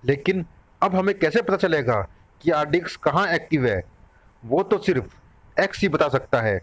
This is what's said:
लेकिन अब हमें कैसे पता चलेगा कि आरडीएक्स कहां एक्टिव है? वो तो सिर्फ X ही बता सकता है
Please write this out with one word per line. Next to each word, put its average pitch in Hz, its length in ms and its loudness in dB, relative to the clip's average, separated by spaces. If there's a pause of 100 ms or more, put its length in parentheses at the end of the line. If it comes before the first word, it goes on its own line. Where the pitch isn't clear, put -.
लेकिन 165 420 0 (360)
अब 185 120 0
हमें 190 240 0
कैसे 170 240 0
पता 185 140 0
चलेगा 127 520 0 (340)
कि 160 80 0
आरडीएक्स 151 460 0
कहां 175 320 0
एक्टिव 165 380 0
है? 95 160 0 (640)
वो 135 180 0
तो 196 160 0
सिर्फ 135 360 -2 (460)
X 190 200 -2
ही 196 80 2
बता 151 200 2
सकता 131 320 0
है 104 220 0